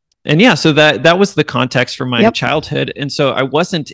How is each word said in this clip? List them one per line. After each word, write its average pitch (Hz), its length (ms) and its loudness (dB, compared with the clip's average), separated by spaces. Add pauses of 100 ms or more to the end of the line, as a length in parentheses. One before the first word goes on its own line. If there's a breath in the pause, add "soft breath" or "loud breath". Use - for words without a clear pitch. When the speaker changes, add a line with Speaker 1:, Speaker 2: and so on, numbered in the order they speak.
(240)
Speaker 1:
and 151 160 0
yeah, 240 140 4
so 160 200 2
that, 151 280 4
that 165 160 4
was 196 160 0
the 151 100 0
context 127 540 -4
for 135 80 -6
my 123 160 -2
Speaker 2:
Yep. 113 140 2
Speaker 1:
childhood. 139 600 -4
And 135 160 -8
so 139 200 0
I 113 100 -2
wasn't 151 520 -4